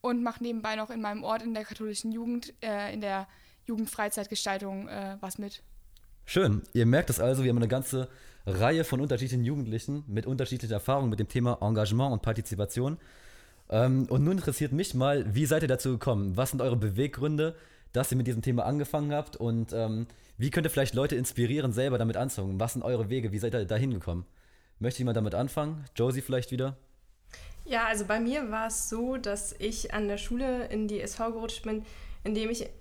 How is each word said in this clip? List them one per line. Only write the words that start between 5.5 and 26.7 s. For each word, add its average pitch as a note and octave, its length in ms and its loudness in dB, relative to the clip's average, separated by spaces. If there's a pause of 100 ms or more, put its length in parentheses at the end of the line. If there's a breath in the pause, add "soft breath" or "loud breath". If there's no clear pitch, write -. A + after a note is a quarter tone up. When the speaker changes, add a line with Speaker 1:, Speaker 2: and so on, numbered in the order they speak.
Speaker 2:
Schön. D3+ 380 4 (100)
Ihr A#2 140 6
merkt C3+ 240 4
es - 80 0
also, C3 240 4
wir C3 80 4
haben A#2+ 60 4
eine A#2 100 4
ganze C3 420 -2 (380 loud breath)
Reihe A#2 380 4
von C3 160 0
unterschiedlichen B2+ 440 2
Jugendlichen C#3 600 -2
mit G#2+ 200 -2
unterschiedlicher B2+ 480 -2
Erfahrung C3 340 2
mit G#2+ 100 0
dem G#2+ 100 0
Thema A#2+ 320 2
Engagement A2 520 2
und G#2+ 100 0
Partizipation. A2+ 760 0 (720 loud breath)
Ähm, C3 400 6
und C3 140 4
nun F3 140 4
interessiert D3 360 0
mich D#3+ 220 0
mal, B2+ 400 2
wie C#3+ 120 4
seid D#3 160 4
ihr D#3 60 2
dazu C3 220 2
gekommen? G2+ 460 2
Was B2 140 2
sind C3 100 -2
eure B2 160 4
Beweggründe, C#3+ 800 2 (360 loud breath)
dass C3 200 0
ihr C3 40 2
mit B2 120 2
diesem A2+ 140 0
Thema A#2+ 240 2
angefangen D3 460 0
habt? D3 240 -2
Und, A#2 360 0
ähm, A2+ 340 -2 (320 loud breath)
wie C3 120 2
könnt D#3+ 160 2
ihr - 40 0
vielleicht C3+ 240 0
Leute C#3 220 2
inspirieren, B2 560 0
selber B2+ 260 2
damit A2+ 180 2
anzufangen? G2 440 -2
Was A2+ 140 -2
sind B2+ 80 -4
eure A2+ 260 0
Wege? A2+ 240 -2
Wie G#2 60 -2
seid A2+ 160 0
ihr A2 100 2
da G#2+ 120 0
hingekommen? F#2 500 0 (520 soft breath)
Möchte A#2+ 200 -2
jemand A#2+ 180 0
damit G#2 180 0
anfangen? D3 520 -2 (100)
Josie B2+ 240 2
vielleicht B2+ 320 -2
wieder? C3 240 -2 (880 loud breath)